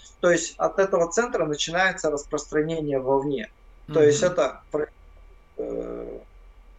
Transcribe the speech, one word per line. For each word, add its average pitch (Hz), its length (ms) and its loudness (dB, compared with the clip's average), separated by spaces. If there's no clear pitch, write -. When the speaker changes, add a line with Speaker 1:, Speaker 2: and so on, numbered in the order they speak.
Speaker 1:
То 175 100 4
есть - 280 0
от 160 220 0
этого 190 300 2
центра 233 360 0
начинается 170 640 -2
распространение 151 920 -2
вовне. 135 480 0
То 226 100 6
есть 220 200 6
Speaker 2:
Мгм. - 20 4
Speaker 1:
это 170 460 0
про-, 151 180 -4
э, 58 640 -8